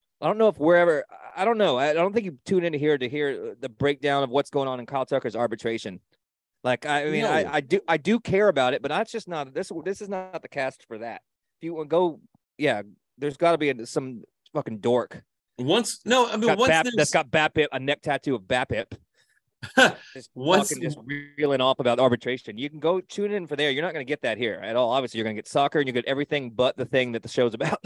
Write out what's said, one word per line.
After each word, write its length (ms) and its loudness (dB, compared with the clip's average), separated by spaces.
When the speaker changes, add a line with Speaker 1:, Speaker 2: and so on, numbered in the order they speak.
Speaker 1:
I 60 -2
don't 100 0
know 100 4
if 100 2
we're 200 6
ever, 260 4
I 80 -2
don't 140 2
know. 180 4
I, 140 2
I 40 2
don't 200 2
think 100 0
you 220 -10
tune 180 2
into 160 -2
here 180 2
to 120 -2
hear 500 -4
the 80 -10
breakdown 560 0
of 60 -4
what's 200 0
going 200 -2
on 100 -4
in 60 -10
Kyle 200 -4
Tucker's 300 -2
arbitration. 640 -4
Like, 240 -2
I, 180 0
I 60 -2
mean, 100 0
Speaker 2:
No. 80 0
Speaker 1:
I, 280 0
I 40 0
do, 260 0
I 100 2
do 220 0
care 280 2
about 260 2
it, 80 -4
but 80 -6
that's 220 -2
just 160 -10
not, 260 -8
this, 180 -6
this 180 -6
is 80 -12
not 320 -10
the 60 -20
cast 400 -8
for 100 -12
that. 240 -12
If 60 -16
you 100 -8
wanna 140 -8
go, 320 0
yeah, 240 0
there's 180 -6
gotta 220 4
be 100 2
a, 160 -4
some 380 -8
fucking 260 -6
dork 420 0
Speaker 2:
Once, 460 0
no, 220 4
I 100 -4
mean, 100 0
Speaker 1:
got 100 4
Speaker 2:
once 120 4
Speaker 1:
Bap-, 160 4
Speaker 2:
there's 100 -6
Speaker 1:
that's 160 2
got 180 0
bapip, 420 2
a 80 -6
neck 220 -2
tattoo 320 -2
of 140 -4
bapip. 480 -2
Speaker 2:
<laughs> 20 6
Speaker 1:
Just 220 -18
Speaker 2:
Once 340 2
Speaker 1:
fucking 140 -6
just 160 -8
reeling 220 2
off 200 2
about 200 2
arbitration. 560 0
You 140 -8
can 100 -16
go 220 0
tune 300 -6
in 160 -6
for 80 -8
there. 160 0
You're 100 -2
not 120 -4
gonna 120 -8
get 160 -6
that 160 -2
here 240 -4
at 140 -6
all. 160 2
Obviously, 260 -2
you're 60 -2
gonna 100 -2
get 140 -10
soccer 320 0
and 80 0
you 60 -6
get 120 -2
everything 460 -4
but 260 0
the 80 -4
thing 280 0
that 100 -6
the 60 -14
show's 260 2
about. 300 -4